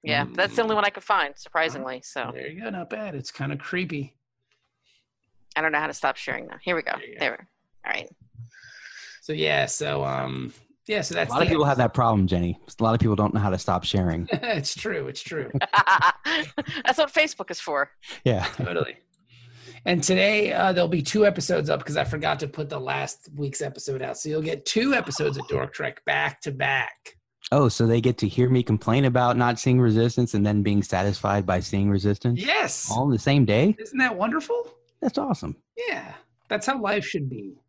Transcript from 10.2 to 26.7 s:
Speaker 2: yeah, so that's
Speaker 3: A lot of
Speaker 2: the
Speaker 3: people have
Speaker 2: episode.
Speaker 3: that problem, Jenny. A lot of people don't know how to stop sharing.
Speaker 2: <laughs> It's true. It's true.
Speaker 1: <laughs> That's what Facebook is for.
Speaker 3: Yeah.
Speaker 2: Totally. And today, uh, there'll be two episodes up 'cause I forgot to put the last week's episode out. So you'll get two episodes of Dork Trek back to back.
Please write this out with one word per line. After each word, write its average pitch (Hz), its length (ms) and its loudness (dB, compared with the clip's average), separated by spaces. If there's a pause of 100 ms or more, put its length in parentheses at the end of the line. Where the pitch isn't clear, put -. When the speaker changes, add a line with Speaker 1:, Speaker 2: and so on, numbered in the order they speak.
Speaker 2:
yeah, 214 140 -2
so 170 140 -6
that's 165 160 0
Speaker 3:
A - 40 -4
lot 147 80 2
of 165 60 4
Speaker 2:
the - 40 4
Speaker 3:
people 151 120 4
have 143 140 4
Speaker 2:
episode. 127 60 4
Speaker 3:
that 113 100 0
problem, 110 320 4
Jenny. 87 320 0 (200)
A - 40 0
lot 113 120 4
of 113 60 2
people 107 160 4
don't 104 180 2
know 107 60 2
how 101 100 2
to 92 80 0
stop 90 260 -2
sharing. 87 440 0
Speaker 2:
<laughs> - 40 -4
It's 165 420 -4
true. 160 340 -6
It's 139 140 -12
true. 135 320 -8
Speaker 1:
<laughs> 139 80 0 (1200)
That's 254 140 2
what 302 140 2
Facebook 302 380 0
is 175 100 -8
for. 143 300 -2 (340)
Speaker 3:
Yeah. 113 200 2 (120)
Speaker 2:
Totally. 85 400 -4 (880)
And 175 180 2
today, 202 500 2
uh, 185 200 2
there'll 175 160 2
be 165 140 0
two 214 240 4
episodes 175 440 0
up 147 140 0
'cause 147 120 -6
I 151 80 0
forgot 151 360 -2
to 151 80 -6
put 143 200 -8
the 143 100 -8
last 135 580 -6
week's 143 240 -6
episode 139 420 -8
out. 131 160 -8
So 156 100 -8
you'll 156 140 -2
get 156 240 -6
two 262 280 2
episodes 151 440 -2
of - 100 -10
Dork - 240 -2
Trek - 320 -8
back 147 380 -2
to 156 100 -6
back. 135 640 -4 (360)